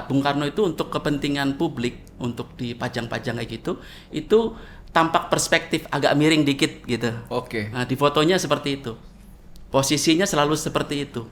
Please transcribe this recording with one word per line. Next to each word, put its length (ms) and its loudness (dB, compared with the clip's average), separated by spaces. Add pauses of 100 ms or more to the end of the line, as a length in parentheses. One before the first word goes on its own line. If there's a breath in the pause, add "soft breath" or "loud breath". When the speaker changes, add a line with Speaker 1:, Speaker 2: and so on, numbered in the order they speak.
Speaker 1:
Bung 160 0
Karno 240 0
itu 200 -2
untuk 240 -2
kepentingan 680 -2
publik, 480 -2 (140)
untuk 380 -6
dipajang-pajang 840 -6
kayak 160 -8
gitu, 260 -6 (320 loud breath)
itu 480 2 (360 loud breath)
tampak 320 4
perspektif 640 2
agak 260 2
miring 280 6
dikit 440 0
gitu. 240 0 (180)
Speaker 2:
Oke. 400 -4
Speaker 1:
Nah, 140 -4
di 120 -2
fotonya 440 4
seperti 400 -4
itu. 160 -10 (720)
Posisinya 560 2
selalu 320 2
seperti 480 -2
itu. 300 -8